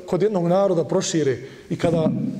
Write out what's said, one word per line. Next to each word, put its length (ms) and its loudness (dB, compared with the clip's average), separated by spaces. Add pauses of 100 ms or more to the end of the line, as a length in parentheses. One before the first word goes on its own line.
kod 160 0
jednog 260 2
naroda 360 2
prošire 540 0 (320)
i 80 -4
kada 320 2 (300)